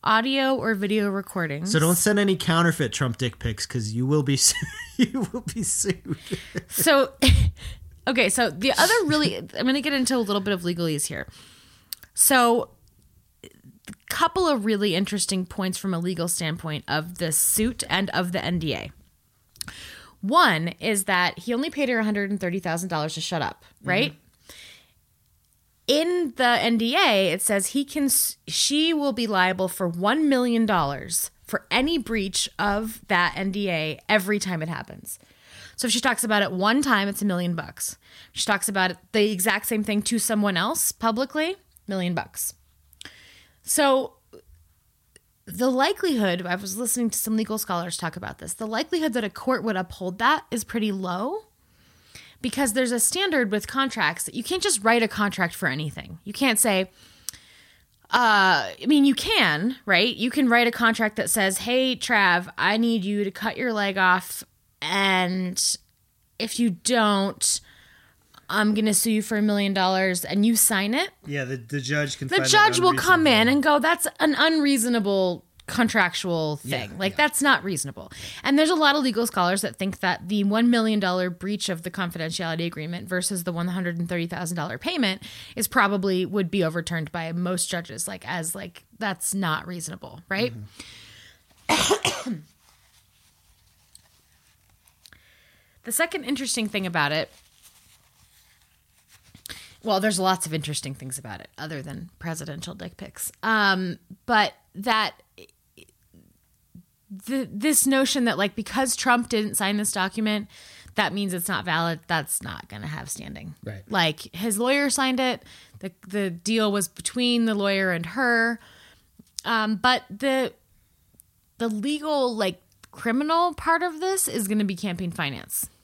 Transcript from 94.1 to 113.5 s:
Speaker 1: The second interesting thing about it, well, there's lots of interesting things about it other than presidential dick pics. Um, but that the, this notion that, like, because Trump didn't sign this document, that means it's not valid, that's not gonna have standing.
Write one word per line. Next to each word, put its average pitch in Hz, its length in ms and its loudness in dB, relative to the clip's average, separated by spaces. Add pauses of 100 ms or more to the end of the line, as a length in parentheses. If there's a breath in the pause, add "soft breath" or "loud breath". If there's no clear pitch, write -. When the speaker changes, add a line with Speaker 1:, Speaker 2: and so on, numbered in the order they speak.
Speaker 1:
The 240 80 -8
second 330 320 -2
interesting 247 440 -4
thing 190 180 -4
about 160 260 0
it, 156 180 -4 (2500 loud breath)
well, 208 160 2
there's 196 220 2
lots 185 260 2
of 156 60 -6
interesting 151 420 -6
things 131 240 -12
about - 220 -12
it - 160 -18
other 156 240 -10
than 151 380 -12
presidential 165 560 -10
dick 180 240 -14
pics. - 340 -10 (100)
Um, 196 560 2 (280)
but 214 260 2 (220)
that 214 480 -2 (2000)
the, 254 240 -4
this 277 360 2
notion 269 400 2
that, 208 120 0
like, 196 160 0
because 240 400 -2
Trump 240 360 2
didn't 214 260 0
sign 208 220 0
this 208 120 -2
document, 208 580 -2 (480 loud breath)
that 175 180 0
means 196 180 -2
it's 175 160 -4
not 180 160 -2
valid, 165 420 0
that's 160 360 -2
not - 260 -12
gonna 104 180 -12
have 143 220 -10
standing. - 460 -12 (100)